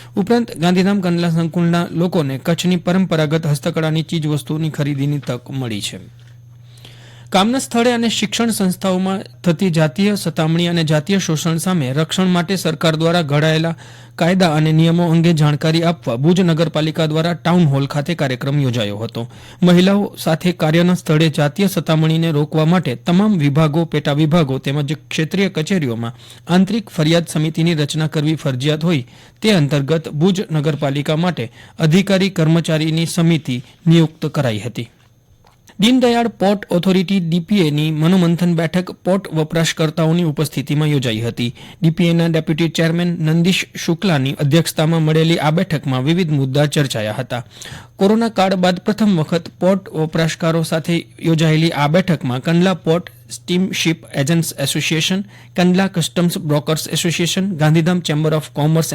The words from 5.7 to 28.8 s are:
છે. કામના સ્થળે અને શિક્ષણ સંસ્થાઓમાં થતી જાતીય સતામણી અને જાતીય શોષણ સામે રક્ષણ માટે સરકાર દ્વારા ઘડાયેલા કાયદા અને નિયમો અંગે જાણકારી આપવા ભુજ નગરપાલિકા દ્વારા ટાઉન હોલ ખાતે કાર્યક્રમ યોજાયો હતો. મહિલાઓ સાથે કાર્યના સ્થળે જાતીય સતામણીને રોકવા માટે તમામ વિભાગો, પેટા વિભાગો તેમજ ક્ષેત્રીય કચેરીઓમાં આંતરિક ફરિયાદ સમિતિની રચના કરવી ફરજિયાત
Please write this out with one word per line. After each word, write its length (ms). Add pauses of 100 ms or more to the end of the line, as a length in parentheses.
છે. 180 (1300)
કામના 280
સ્થળે 340
અને 160
શિક્ષણ 400
સંસ્થાઓમાં 760 (200)
થતી 260
જાતીય 460
સતામણી 520
અને 160
જાતીય 360
શોષણ 380
સામે 360
રક્ષણ 340
માટે 280
સરકાર 400
દ્વારા 260
ઘડાયેલા 540 (400)
કાયદા 400
અને 160
નિયમો 400
અંગે 220
જાણકારી 500
આપવા 320
ભુજ 260
નગરપાલિકા 640
દ્વારા 280
ટાઉન 320
હોલ 200
ખાતે 300
કાર્યક્રમ 440
યોજાયો 380
હતો. 320 (340)
મહિલાઓ 540
સાથે 340
કાર્યના 420
સ્થળે 360
જાતીય 380
સતામણીને 640
રોકવા 340
માટે 300
તમામ 420
વિભાગો, 480
પેટા 280
વિભાગો 460
તેમજ 340
ક્ષેત્રીય 560
કચેરીઓમાં 640 (340)
આંતરિક 420
ફરિયાદ 380
સમિતિની 460
રચના 340
કરવી 280
ફરજિયાત 480